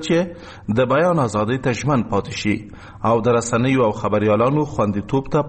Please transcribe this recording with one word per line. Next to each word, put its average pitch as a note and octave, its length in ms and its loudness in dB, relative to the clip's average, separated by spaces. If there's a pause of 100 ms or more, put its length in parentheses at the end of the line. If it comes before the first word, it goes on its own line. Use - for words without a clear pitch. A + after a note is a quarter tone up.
چې E3 120 4 (600)
د B2 120 2
بیان E3+ 280 2
ازادۍ A2 460 0
ته C3 80 2
ژمن A#2+ 380 0
پاتې G2+ 320 -2
شي G#2 140 0 (520)
او A2+ 120 4
د A#2+ 160 2
رسنیو B2 500 2
او G#2+ 60 2 (100)
خبریالانو G#2+ 720 2
خوندیتوب G#2 580 -2
ته D3+ 160 2